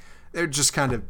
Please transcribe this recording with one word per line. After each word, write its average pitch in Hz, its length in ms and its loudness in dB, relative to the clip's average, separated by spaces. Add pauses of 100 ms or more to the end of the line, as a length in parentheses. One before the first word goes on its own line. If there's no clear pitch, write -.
(320)
they're 170 160 2
just 143 260 2
kind 135 180 4
of, 110 180 0